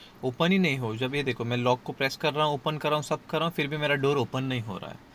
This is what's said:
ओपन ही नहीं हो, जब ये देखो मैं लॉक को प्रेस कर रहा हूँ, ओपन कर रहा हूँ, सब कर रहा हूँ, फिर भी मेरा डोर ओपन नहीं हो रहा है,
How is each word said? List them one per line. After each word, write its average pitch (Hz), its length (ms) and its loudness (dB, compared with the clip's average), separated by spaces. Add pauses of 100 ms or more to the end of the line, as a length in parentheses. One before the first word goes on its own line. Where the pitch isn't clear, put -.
(240)
ओपन 131 280 2
ही 190 80 6
नहीं 151 180 2
हो, 113 200 -2
जब 127 180 -4
ये 147 80 0
देखो 123 220 -2
मैं 120 120 0
लॉक 123 260 4
को 147 100 -8
प्रेस 135 220 -2
कर 151 180 -2
रहा 151 120 2
हूँ, 147 80 2
ओपन 151 240 -2
कर 147 120 -2
रहा 147 60 4
हूँ, 151 80 -2
सब - 220 -4
कर - 120 -2
रहा 160 100 0
हूँ, 165 80 -4
फिर 147 120 0
भी 151 100 -4
मेरा 147 180 2
डोर 143 220 2
ओपन 131 260 0
नहीं 131 180 -2
हो 107 160 -8
रहा - 140 -10
है, - 80 -16 (160)